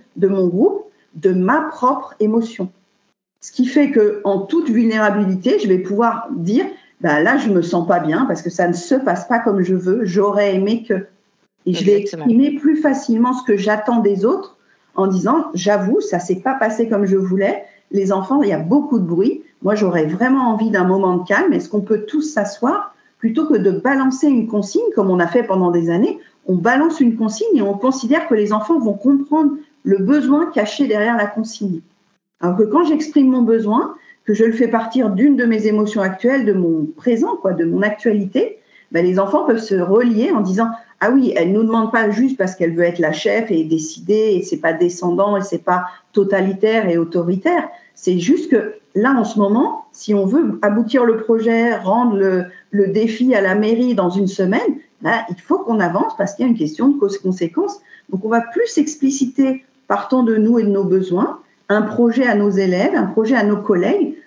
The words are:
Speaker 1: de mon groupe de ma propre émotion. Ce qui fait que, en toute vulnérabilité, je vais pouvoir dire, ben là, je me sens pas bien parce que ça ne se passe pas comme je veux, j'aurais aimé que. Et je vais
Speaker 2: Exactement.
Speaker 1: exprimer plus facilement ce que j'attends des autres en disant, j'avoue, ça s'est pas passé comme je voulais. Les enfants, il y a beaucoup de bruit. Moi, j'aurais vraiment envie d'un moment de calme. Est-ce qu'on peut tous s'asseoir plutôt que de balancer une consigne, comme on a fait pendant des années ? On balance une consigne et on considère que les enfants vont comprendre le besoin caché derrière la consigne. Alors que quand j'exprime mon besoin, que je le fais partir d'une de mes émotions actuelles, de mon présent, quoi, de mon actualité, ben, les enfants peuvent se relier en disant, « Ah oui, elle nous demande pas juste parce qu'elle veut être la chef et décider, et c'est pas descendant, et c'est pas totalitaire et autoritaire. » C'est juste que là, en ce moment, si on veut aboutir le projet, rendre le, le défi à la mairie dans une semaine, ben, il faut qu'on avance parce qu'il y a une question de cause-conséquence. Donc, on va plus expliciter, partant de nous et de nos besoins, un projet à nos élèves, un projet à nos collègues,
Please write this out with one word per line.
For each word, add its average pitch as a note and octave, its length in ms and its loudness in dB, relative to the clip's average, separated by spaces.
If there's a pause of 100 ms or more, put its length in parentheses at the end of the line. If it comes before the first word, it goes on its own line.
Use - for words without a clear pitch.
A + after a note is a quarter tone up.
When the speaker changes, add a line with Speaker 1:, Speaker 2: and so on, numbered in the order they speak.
(160)
Speaker 1:
de F#3+ 120 2
mon F#3+ 200 0
groupe C4 360 0 (320)
de F#3 160 2
ma B3 380 0
propre - 500 -2
émotion. G#3+ 500 -2 (720)
Ce - 100 -20
qui B3+ 140 0
fait C#4+ 240 2
que, G#3 340 2
en G3 140 0
toute D#4 320 -2
vulnérabilité, G#3+ 880 2
je G#3 100 -2
vais F#3 100 4
pouvoir G3+ 520 -2
dire, G3 340 -2 (380)
ben D3+ 180 0
là, A#3 160 2
je A3+ 140 0
me F#3 100 2
sens E3+ 260 -2
pas F3 140 2
bien D#3+ 240 0
parce F3+ 160 -4
que F3 100 -8
ça F3+ 160 -2
ne F3+ 60 0
se F3 220 -2
passe C4 320 -2
pas A#3 140 0
comme G#3 200 0
je F3+ 140 0
veux, F#3 300 0
j'aurais G3+ 500 0
aimé G#3 340 -2
que. F#3+ 180 -4 (600)
Et F#3 80 0
je F3 100 -4
vais G3+ 160 4
Speaker 2:
Exactement. E3 240 -8
Speaker 1:
exprimer B3 340 2
plus D4+ 180 2
facilement B3+ 580 0
ce - 100 -8
que G#3+ 140 2
j'attends G#3+ 400 0
des G3 260 0
autres - 320 -2 (380)
en F#3+ 120 0
disant, G3 460 0
j'avoue, G3+ 480 0
ça - 180 -4
s'est F#3 220 -4
pas C4 140 -2
passé A3+ 340 -2
comme G3+ 160 0
je F#3+ 140 2
voulais. F#3+ 460 -2 (260)
Les F#3+ 220 0
enfants, C4 300 0
il G3+ 60 0
y F3 60 0
a D3 40 -2
beaucoup A3 400 0
de F#3 60 0
bruit. F3 380 0 (200)
Moi, G3+ 120 0
j'aurais F3 320 0
vraiment A#3 480 0
envie A3 160 0
d'un F#3 140 0
moment F#3 340 2
de E3+ 100 -8
calme. C4+ 240 2
Est-ce - 160 -2
qu'on G#3 140 -2
peut G#3 260 -2
tous D4+ 140 -2
s'asseoir B3 720 -4 (240)
plutôt A#3 280 -2
que B3+ 120 2
de F#3+ 140 2
balancer C4 560 0
une A#3+ 180 2
consigne, G#3 340 -2 (140)
comme G3 160 2
on F3+ 80 2
a E3+ 80 2
fait G3+ 160 2
pendant F#3 280 0
des E3+ 200 0
années ? G#3 280 0 (280)
On F#3 100 0
balance C4+ 420 2
une A#3 180 2
consigne A3+ 380 -2
et A#3 80 4
on G3 120 0
considère C4 520 0
que B3 80 0
les G#3 200 0
enfants B3 240 0
vont A3 160 0
comprendre C#4 580 2 (320)
le G3 140 2
besoin C#4 480 2
caché A#3 400 -2
derrière G#3+ 320 0
la G#3 80 0
consigne. G3+ 540 -6 (600)
Alors F3+ 160 0
que A3 60 4
quand G#3+ 220 2
j'exprime D4 440 2
mon B3+ 140 4
besoin, A3+ 540 0 (280)
que G#3+ 80 0
je A3 120 4
le A3+ 80 2
fais A3+ 160 0
partir A3+ 420 -2
d'une B3+ 260 4
de A#3+ 80 0
mes A3 220 0
émotions G#3+ 340 0
actuelles, A#3 460 0
de G#3 80 2
mon E3 320 0 (100)
présent, B3 400 -2
quoi, F#3+ 160 -2
de E3 140 -2
mon F3+ 160 -2
actualité, G#3+ 720 -2 (360)
ben, E3+ 120 0
les F3+ 140 2
enfants D4+ 260 0
peuvent A3+ 180 0
se G3 120 -4
relier A3 580 2
en A3+ 80 0
disant, « G3 280 0 (320)
Ah G#3 100 0
oui, B3+ 260 2
elle F3 160 0
nous G#3+ 100 2
demande A3 300 0
pas A3 180 2
juste C4 260 0
parce F#3 200 -2
qu'elle E3+ 180 -2
veut E3+ 80 0
être E3+ 160 0
la D#3 140 0
chef G#3+ 380 -2
et D#3+ 140 0
décider, E3+ 720 -2
et F3+ 80 0
c'est D#3+ 160 -6
pas E3 140 -2
descendant, F3+ 640 0
et F#3+ 60 -2
c'est F3 200 -8
pas F3+ 240 -2 (260)
totalitaire G3 760 0
et E3+ 100 0
autoritaire. » F#3 720 -2 (260)
C'est F3+ 240 -2
juste C4+ 320 0
que - 240 0 (200)
là, A#3+ 220 2
en A3 80 2
ce - 140 -6
moment, G#3+ 540 0
si - 200 -6
on G3 140 2
veut A3+ 360 0
aboutir G#3+ 420 2
le A3+ 140 2
projet, A3+ 580 0
rendre G3+ 400 0
le, F#3 280 0 (280)
le G3+ 160 2
défi A3+ 460 0
à G3+ 60 2
la F#3+ 140 2
mairie A#3 400 2
dans F3+ 160 0
une F#3+ 160 0
semaine, G3 340 0 (420)
ben, G#3+ 180 -2 (100)
il - 100 -10
faut F#4+ 180 -2
qu'on A3+ 200 -2
avance F#3+ 380 -2
parce G3 180 -4
qu'il A#3+ 100 -4
y B3+ 40 2
a - 20 4
une A3+ 80 0
question D#3+ 300 0
de C#4+ 100 2
cause-conséquence. G3 800 -2 (320)
Donc, F#3+ 140 -6
on A3 40 -4
va A#3 120 2
plus - 360 -4
expliciter, C4+ 880 -2 (220)
partant A3 380 0
de A3 120 2
nous A3+ 220 4
et G#3+ 60 0
de G3+ 40 0
nos G3 160 0
besoins, F#3 540 0 (300)
un G#3+ 140 2
projet A#3+ 440 0
à A3+ 80 2
nos G#3 160 2
élèves, F#3+ 460 0
un G#3+ 100 0
projet A3 300 0
à G#3+ 80 2
nos G#3 140 2
collègues, G#3 560 0 (120)